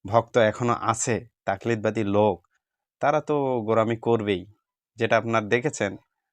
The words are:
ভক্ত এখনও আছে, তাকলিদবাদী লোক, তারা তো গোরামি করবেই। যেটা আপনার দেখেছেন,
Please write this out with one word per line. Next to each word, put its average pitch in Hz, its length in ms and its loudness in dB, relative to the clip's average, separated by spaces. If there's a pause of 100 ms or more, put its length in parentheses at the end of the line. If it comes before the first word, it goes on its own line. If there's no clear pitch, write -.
ভক্ত 117 320 0
এখনও 117 420 2
আছে, 113 460 -2 (180)
তাকলিদবাদী 107 600 -2
লোক, 101 440 0 (520)
তারা 147 200 0
তো 139 400 -2
গোরামি 110 360 0
করবেই। 104 500 0 (500)
যেটা 117 200 2
আপনার 113 320 0
দেখেছেন, 113 480 -2 (360)